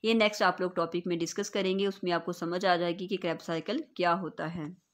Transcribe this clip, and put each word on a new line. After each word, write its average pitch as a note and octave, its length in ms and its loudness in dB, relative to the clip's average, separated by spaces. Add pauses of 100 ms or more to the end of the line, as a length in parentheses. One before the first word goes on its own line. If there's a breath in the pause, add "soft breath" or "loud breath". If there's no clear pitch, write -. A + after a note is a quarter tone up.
ये A3+ 120 4
नेक्स्ट G#3+ 280 4
आप F3+ 160 2
लोग F3+ 160 -2
टॉपिक F3 300 0
में E3+ 120 0
डिस्कस E3 320 -4
करेंगे, F#3+ 380 0
उसमें F#3 240 -2
आपको E3+ 220 -2
समझ F3+ 320 -4
आ F3+ 100 6
जाएगी F3 300 -2
कि G3 120 -4
Krebs E3+ 280 -4
साइकिल F3+ 380 -2 (120)
क्या F3 220 4
होता D#3+ 300 -6
है। E3+ 260 -8 (200)